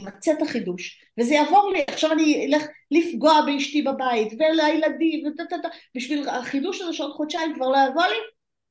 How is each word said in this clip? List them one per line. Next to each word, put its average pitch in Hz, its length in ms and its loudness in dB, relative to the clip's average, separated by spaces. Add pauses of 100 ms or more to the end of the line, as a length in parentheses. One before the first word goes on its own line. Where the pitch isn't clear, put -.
אמצא 196 280 -2
את 311 100 -4
החידוש, 185 600 -6 (140)
וזה 240 160 2
יעבור 330 360 4
לי, 349 160 0
עכשיו 311 260 -2
אני 302 340 2
אלך 294 160 2 (280)
לפגוע 302 560 4
באשתי 285 360 -2
בבית, 247 460 -2 (100)
ולילדים, 311 880 2
וטה, 302 240 -8
טה, 359 120 -4
טה, 330 60 -6 (260)
בשביל 269 340 -4
החידוש 269 520 -4
הזה 339 120 -6
שעוד 302 200 -8
חודשיים 311 420 -4
כבר 254 140 2
לא 269 100 4 (120)
יבוא 330 160 2
לי?" 427 120 -2 (520)